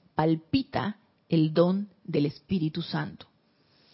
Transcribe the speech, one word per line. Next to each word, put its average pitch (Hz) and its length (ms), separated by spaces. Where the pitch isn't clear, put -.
palpita 160 800
el 156 260
don 185 340
del 151 240
Espíritu 160 560
Santo 147 460